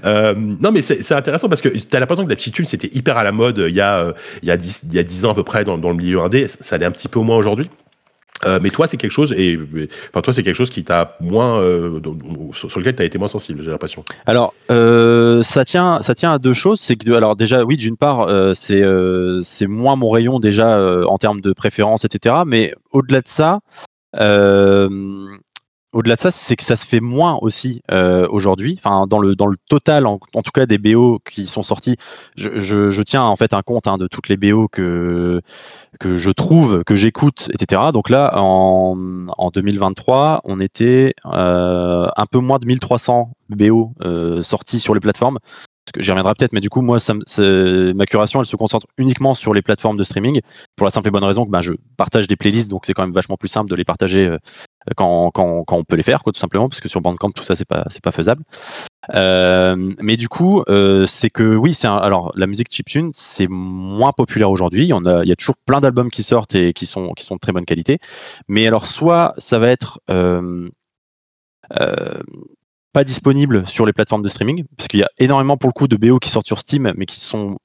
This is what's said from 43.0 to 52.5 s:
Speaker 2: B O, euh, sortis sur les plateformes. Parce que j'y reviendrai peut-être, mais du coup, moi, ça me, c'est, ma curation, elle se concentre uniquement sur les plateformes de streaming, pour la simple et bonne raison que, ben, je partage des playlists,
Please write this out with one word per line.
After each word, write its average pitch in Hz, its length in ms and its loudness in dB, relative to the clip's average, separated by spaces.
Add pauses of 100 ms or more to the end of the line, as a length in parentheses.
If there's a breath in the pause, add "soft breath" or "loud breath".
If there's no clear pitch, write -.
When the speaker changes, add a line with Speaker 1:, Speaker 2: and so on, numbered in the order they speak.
Speaker 2:
B 104 220 2
O, 113 220 2 (120)
euh, 85 380 -2
sortis - 380 -6
sur - 120 -2
les 104 80 2
plateformes. 120 380 0 (480 loud breath)
Parce - 80 -18
que - 80 -8
j'y 95 80 -2
reviendrai 95 240 2
peut-être, 127 180 0
mais 107 80 0
du 101 80 -4
coup, 127 140 0
moi, 120 180 2
ça 113 140 -4
me, 104 120 -6
c'est, 92 680 2
ma 98 100 2
curation, 107 360 0
elle 120 60 -2
se - 100 -8
concentre 110 300 -2 (120)
uniquement 131 360 0
sur 110 200 -2
les 101 80 2
plateformes 107 340 -2
de 101 80 -2
streaming, 117 380 -2 (340 loud breath)
pour - 80 0
la 98 60 2
simple 101 180 -2
et - 20 2
bonne 98 140 0
raison 101 220 2
que, 104 40 -12
ben, 90 120 0
je 85 100 -6 (240)
partage 101 320 0
des 101 80 2
playlists, 104 340 0